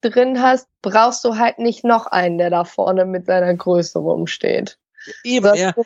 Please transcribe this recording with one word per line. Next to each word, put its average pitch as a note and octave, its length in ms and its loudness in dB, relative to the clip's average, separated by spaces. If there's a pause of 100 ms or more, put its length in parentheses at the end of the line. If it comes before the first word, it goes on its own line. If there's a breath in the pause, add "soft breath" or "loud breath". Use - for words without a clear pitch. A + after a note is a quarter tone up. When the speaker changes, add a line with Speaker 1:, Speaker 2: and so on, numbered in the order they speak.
Speaker 1:
drin B3 380 0
hast, C4 260 2 (140)
brauchst A3 420 2
du A3+ 140 -2
halt A#3 220 0
nicht A#3 240 -2
noch A#3 240 2
einen, F3 320 -2
der F3 100 2
da F3 140 0
vorne F#3 420 -2
mit F#3 220 -8
seiner F3+ 260 0
Größe F3 460 -2
rumsteht. - 800 -4 (440 loud breath)
Speaker 2:
Eben, B3 200 -2
Speaker 1:
Das, G#3 160 4
Speaker 2:
ja. F#3 140 0
Speaker 1:
du A#3 120 -2